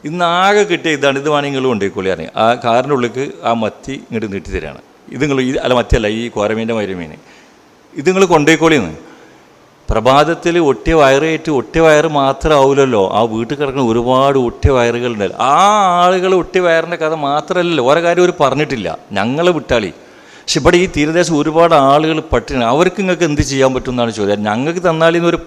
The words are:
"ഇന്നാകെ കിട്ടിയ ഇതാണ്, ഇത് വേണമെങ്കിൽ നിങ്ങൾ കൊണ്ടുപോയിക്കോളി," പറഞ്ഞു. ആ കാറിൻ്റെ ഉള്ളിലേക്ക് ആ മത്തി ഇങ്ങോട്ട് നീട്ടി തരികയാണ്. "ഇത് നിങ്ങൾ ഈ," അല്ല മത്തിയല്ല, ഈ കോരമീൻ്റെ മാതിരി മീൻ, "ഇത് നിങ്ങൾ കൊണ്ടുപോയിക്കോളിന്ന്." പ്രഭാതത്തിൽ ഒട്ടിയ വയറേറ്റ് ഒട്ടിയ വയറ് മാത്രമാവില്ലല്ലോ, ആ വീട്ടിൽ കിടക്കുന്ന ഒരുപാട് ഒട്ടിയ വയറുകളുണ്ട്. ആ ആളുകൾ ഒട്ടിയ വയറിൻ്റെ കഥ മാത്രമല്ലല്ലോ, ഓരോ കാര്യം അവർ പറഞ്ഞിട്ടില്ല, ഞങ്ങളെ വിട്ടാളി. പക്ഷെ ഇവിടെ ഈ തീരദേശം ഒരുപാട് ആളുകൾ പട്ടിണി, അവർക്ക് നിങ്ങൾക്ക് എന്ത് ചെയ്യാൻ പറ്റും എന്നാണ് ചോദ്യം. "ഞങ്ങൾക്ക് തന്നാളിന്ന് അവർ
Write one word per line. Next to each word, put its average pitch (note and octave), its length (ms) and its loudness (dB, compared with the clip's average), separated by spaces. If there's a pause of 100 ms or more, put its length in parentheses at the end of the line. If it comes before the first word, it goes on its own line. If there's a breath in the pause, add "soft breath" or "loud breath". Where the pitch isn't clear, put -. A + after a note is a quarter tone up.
"ഇന്നാകെ F3+ 600 2
കിട്ടിയ E3 280 -2
ഇതാണ്, C3+ 240 0
ഇത് D3 120 -2
വേണമെങ്കിൽ C#3+ 240 -2
നിങ്ങൾ C3 140 -2
കൊണ്ടുപോയിക്കോളി," G2 420 -4
പറഞ്ഞു. E2 180 -10 (120)
ആ - 20 2 (200)
കാറിൻ്റെ B2+ 300 0
ഉള്ളിലേക്ക് B2 300 -4 (240)
ആ - 20 0 (120)
മത്തി G#2+ 300 -8 (140)
ഇങ്ങോട്ട് A2 260 -6
നീട്ടി F#2 220 -10
തരികയാണ്. D#2 260 -10 (320)
"ഇത് B2+ 100 -6
നിങ്ങൾ C#3+ 240 -2
ഈ," - 20 -2 (140)
അല്ല B2+ 160 0
മത്തിയല്ല, A2+ 300 0 (100)
ഈ - 20 -6 (140)
കോരമീൻ്റെ A2 420 -2
മാതിരി G2 240 -6
മീൻ, D#2+ 100 -12 (880 soft breath)
"ഇത് C#3 100 -2
നിങ്ങൾ F#3+ 240 2
കൊണ്ടുപോയിക്കോളിന്ന്." D3+ 600 2 (1000 loud breath)
പ്രഭാതത്തിൽ D3 640 0 (140)
ഒട്ടിയ D#3+ 320 0
വയറേറ്റ് D#3 580 2
ഒട്ടിയ D#3+ 280 -2
വയറ് D#3 320 4
മാത്രമാവില്ലല്ലോ, C3+ 840 2 (160)
ആ G#2+ 40 2 (120)
വീട്ടിൽ A#2 260 -4
കിടക്കുന്ന C3+ 320 -2
ഒരുപാട് C3 460 2 (100)
ഒട്ടിയ A#2 300 0
വയറുകളുണ്ട്. A#2+ 580 -2 (140)
ആ C#3+ 60 4 (480)
ആളുകൾ F#3 380 2
ഒട്ടിയ F#3 260 -2
വയറിൻ്റെ E3 360 0
കഥ D#3 100 -2 (140)
മാത്രമല്ലല്ലോ, D#3 640 -2
ഓരോ D#3 160 4
കാര്യം E3+ 200 2
അവർ F3 80 0 (100)
പറഞ്ഞിട്ടില്ല, C3+ 440 -2 (320)
ഞങ്ങളെ D3 380 0
വിട്ടാളി. A2+ 340 -2 (520 loud breath)
പക്ഷെ - 180 -4
ഇവിടെ E3+ 220 4
ഈ - 20 2 (100)
തീരദേശം C#3+ 440 0
ഒരുപാട് D#3 340 2 (160)
ആളുകൾ D#3+ 280 2 (140)
പട്ടിണി, B2+ 400 -2
അവർക്ക് F3 300 0
നിങ്ങൾക്ക് F3 260 0
എന്ത് D3 220 -2
ചെയ്യാൻ C3 260 2
പറ്റും B2+ 180 -4
എന്നാണ് A#2+ 240 -2
ചോദ്യം. G2+ 300 0
"ഞങ്ങൾക്ക് C#3 400 -2
തന്നാളിന്ന് E3 420 2
അവർ E3+ 180 0